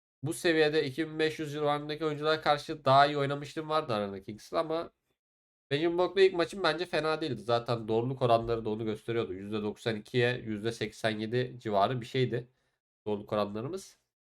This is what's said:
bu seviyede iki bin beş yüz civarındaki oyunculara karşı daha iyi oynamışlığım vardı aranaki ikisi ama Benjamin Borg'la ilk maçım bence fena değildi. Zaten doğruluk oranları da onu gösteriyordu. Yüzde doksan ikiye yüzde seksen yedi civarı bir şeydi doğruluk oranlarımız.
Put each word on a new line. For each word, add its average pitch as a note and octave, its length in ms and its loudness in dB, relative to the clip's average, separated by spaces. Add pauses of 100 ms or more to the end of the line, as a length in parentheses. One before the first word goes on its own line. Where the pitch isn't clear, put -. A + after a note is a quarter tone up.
(240)
bu D#3 100 -4
seviyede D#3 520 4
iki D3 240 -4
bin D#3 100 -10
beş D#3 200 0
yüz D3+ 120 -6
civarındaki D3 540 -2
oyunculara D#3 360 0
karşı D#3 440 0
daha C#3 220 8
iyi D3 100 0
oynamışlığım C#3+ 520 -4
vardı D3+ 240 0
aranaki G2+ 380 -4
ikisi G#2+ 260 -8
ama E3 340 -2 (800)
Benjamin E3+ 260 0
Borg'la F3+ 240 4
ilk F#3+ 120 8
maçım F3 300 -2
bence E3 220 2
fena D#3 360 0
değildi. B2+ 200 -4
Zaten A#2 460 0
doğruluk A#2+ 340 0
oranları A#2 440 2
da A2 40 -2
onu A2 160 -4
gösteriyordu. A2 480 -4
Yüzde G2+ 300 -6
doksan G#2+ 320 -4
ikiye A#2+ 420 0
yüzde A2 340 -4
seksen G#2+ 480 -4
yedi B2 400 -4
civarı A2 420 2
bir A2+ 40 -10
şeydi B2 420 -2 (580)
doğruluk G#2 280 -4
oranlarımız. A2 640 -4 (400)